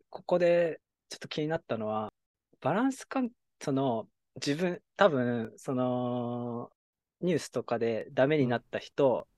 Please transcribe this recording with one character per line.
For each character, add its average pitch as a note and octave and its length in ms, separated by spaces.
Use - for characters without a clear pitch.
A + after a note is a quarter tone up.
こ - 140
こ F3+ 160
で E3+ 400
ち - 60
ょ - 20
っ - 20
と - 80
気 - 140
に D3+ 60
な D#3+ 100
っ - 60
た A#2 140
の A2 100
は、 G#2+ 220
バ C#3 120
ラ G#3+ 100
ン C4+ 100
ス - 120
感-、 B3+ 240
そ D3+ 100
の、 C3 360
自 C#3+ 200
分、 F3 260
多 G3 140
分、 A#2+ 480
そ - 180
の、 A#2+ 960
ニ F3 120
ュ - 20
ー C3+ 40
ス - 100
と A#2+ 140
か A#2 160
で A2+ 320
ダ C3+ 160
メ D#3 100
に C3+ 100
な A#2+ 100
っ A#2 60
た - 160
人、 - 480